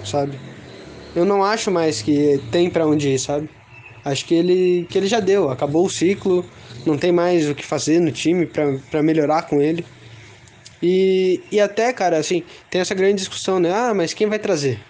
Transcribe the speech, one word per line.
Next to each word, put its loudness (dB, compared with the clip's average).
sabe? -4
Eu 2
não 2
acho 0
mais 0
que 2
tem 2
pra 0
onde 2
ir, 2
sabe? -6
Acho -4
que 2
ele, 2
que -2
ele 0
já 2
deu, 2
acabou 0
o -2
ciclo, 0
não 2
tem 0
mais 2
o -2
que -14
fazer 0
no 2
time 0
pra, -2
pra 0
melhorar 2
com 0
ele. 0
E, 2
e 2
até, 2
cara, 0
assim, -2
tem 0
essa -4
grande 2
discussão, -4
né? 2
Ah, 0
mas -2
quem 0
vai -2
trazer? -2